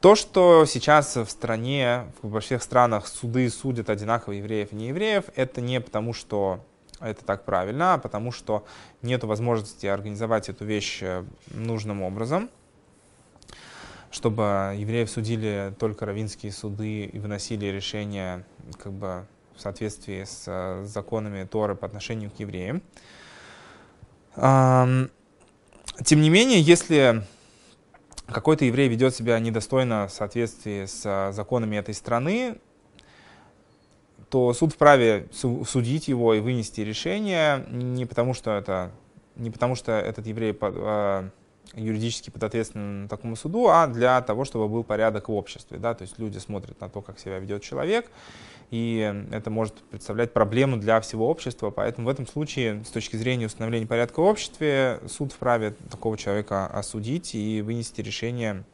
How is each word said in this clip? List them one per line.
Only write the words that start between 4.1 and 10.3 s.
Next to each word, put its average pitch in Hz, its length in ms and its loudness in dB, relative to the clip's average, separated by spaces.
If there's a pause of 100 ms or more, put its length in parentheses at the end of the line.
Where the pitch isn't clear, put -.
евреев 104 380 -6
и 104 40 -12
неевреев, 180 480 -2 (120)
это 131 240 -4
не 123 200 -2
потому, 117 320 -4
что 98 480 -2 (400)
это 110 240 -8
так - 200 -2
правильно, 113 500 0
а 147 40 0
потому 117 320 -6
что 107 340 -4 (360)
нету 120 260 -2
возможности 107 600 -2
организовать 104 600 -2